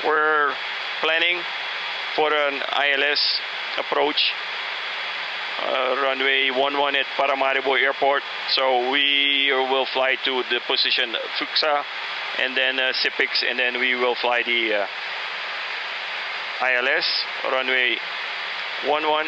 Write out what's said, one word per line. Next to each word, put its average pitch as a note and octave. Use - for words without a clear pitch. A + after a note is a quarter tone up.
We're D3+
planning E3+
for D3+
an C#3+
I C#3+
L C#3
S C#3+
approach, -
uh, B2+
runway C3+
one C#3
one C#3+
at C3+
Paramaribo C3+
Airport. C#3
So C3
we C#3
will C3
fly C3
to C3
the A#2+
position B2+
Fuxa, D3
and B2+
then, C3
uh, C3
Sipix, -
and B2
then B2
we B2+
will B2
fly A#2+
the, A#2
uh, G2+
I B2+
L B2
S, -
runway B2+
one D3+
one. D#3